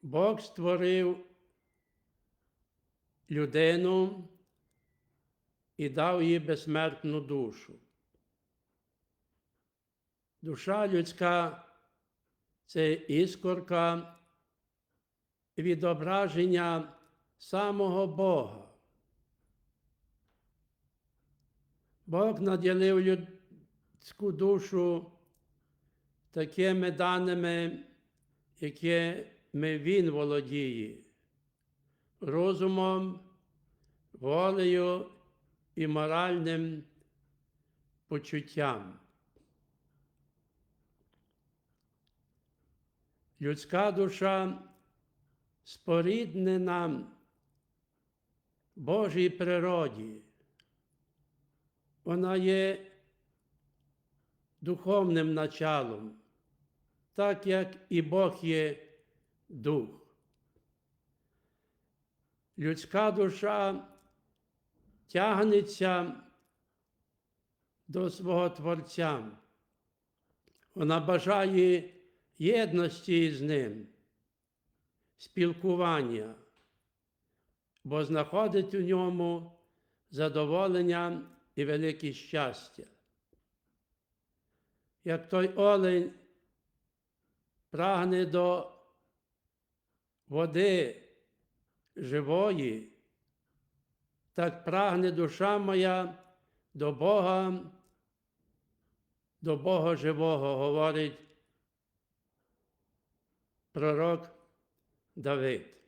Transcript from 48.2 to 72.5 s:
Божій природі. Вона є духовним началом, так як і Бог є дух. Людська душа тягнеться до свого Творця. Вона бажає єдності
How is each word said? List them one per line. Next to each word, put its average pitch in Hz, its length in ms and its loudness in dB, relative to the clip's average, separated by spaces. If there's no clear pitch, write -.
Божій 180 540 0
природі. 170 920 -2
Вона 180 320 0
є 190 560 0
духовним 175 760 2
началом, 143 840 -2
так 202 320 0
як 185 300 0
і 170 140 2
Бог 185 400 2
є 156 440 0
дух. 135 580 -4
Людська 170 520 0
душа 196 800 -2
тягнеться 196 1160 2
до 180 220 -2
свого 175 400 0
Творця. 156 800 -4
Вона 160 260 2
бажає 180 920 4
єдності 175 920 2